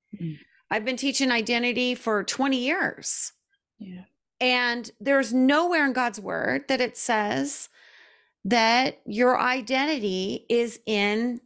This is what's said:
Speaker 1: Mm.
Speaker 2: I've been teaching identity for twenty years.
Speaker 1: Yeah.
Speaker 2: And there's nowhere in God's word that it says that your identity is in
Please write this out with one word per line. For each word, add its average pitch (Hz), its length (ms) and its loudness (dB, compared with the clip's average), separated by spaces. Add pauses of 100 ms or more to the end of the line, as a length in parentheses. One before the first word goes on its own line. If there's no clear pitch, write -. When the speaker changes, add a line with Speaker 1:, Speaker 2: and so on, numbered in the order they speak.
(200)
Speaker 1:
Mm. 160 180 -8 (320)
Speaker 2:
I've 214 140 -2
been 254 120 -2
teaching 269 340 0
identity 240 640 0
for 214 300 -2
twenty 269 340 0
years. - 760 -2 (460)
Speaker 1:
Yeah. 185 260 -14 (360)
Speaker 2:
And 247 500 0 (100)
there's 269 320 0
nowhere 294 540 4
in 262 60 0
God's 240 280 -2
word 208 480 -2
that 262 120 0
it 240 160 -2
says 226 720 -2 (760)
that 233 600 2
your 247 340 2
identity 247 1120 -2
is 233 380 0
in 220 600 0